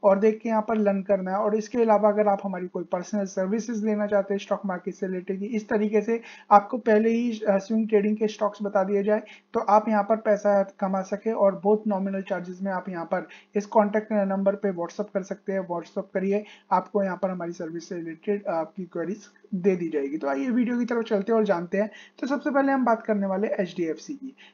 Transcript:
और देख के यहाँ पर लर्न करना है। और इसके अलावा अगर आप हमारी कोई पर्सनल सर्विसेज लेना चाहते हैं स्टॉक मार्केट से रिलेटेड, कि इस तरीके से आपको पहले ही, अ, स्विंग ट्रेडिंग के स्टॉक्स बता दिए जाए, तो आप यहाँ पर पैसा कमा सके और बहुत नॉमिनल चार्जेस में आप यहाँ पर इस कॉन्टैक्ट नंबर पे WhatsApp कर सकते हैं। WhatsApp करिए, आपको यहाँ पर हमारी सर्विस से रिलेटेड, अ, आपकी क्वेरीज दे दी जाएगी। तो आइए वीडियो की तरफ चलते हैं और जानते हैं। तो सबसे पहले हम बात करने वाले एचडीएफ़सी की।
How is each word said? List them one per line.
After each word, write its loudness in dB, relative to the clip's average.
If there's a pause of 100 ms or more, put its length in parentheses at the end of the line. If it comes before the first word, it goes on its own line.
और 6
देख 2
के -6
यहाँ 2
पर -2
लर्न 2
करना 0
है। -2
और 0
इसके 0
अलावा 6
अगर 2
आप 2
हमारी -6
कोई -6
पर्सनल -4
सर्विसेज -2
लेना 0
चाहते 0
हैं 0
स्टॉक -4
मार्केट -6
से -6
रिलेटेड, -4
कि -6
इस -4
तरीके 2
से 0 (300)
आपको 6
पहले 4
ही, 0
अ, 2
स्विंग 0
ट्रेडिंग 2
के 0
स्टॉक्स -4
बता 2
दिए 0
जाए, 2 (300)
तो 0
आप 4
यहाँ 4
पर 2
पैसा 2 (160)
कमा -2
सके -4
और 2
बहुत 4
नॉमिनल -2
चार्जेस -6
में -2
आप -4
यहाँ -8
पर -4 (260)
इस -2
कॉन्टैक्ट 2
नंबर 2
पे -2
WhatsApp -6
कर -2
सकते -8
हैं। -2
WhatsApp -6
करिए, 0 (280)
आपको 2
यहाँ -2
पर -2
हमारी -6
सर्विस -8
से -8
रिलेटेड, -6
अ, -6
आपकी -4
क्वेरीज -6 (260)
दे 2
दी -2
जाएगी। -2
तो -4
आइए -2
वीडियो 2
की 0
तरफ -2
चलते -2
हैं 4
और 4
जानते 0
हैं। -2 (280)
तो -6
सबसे -2
पहले 2
हम 2
बात 2
करने -2
वाले -2
एचडीएफ़सी -4
की। -14 (180)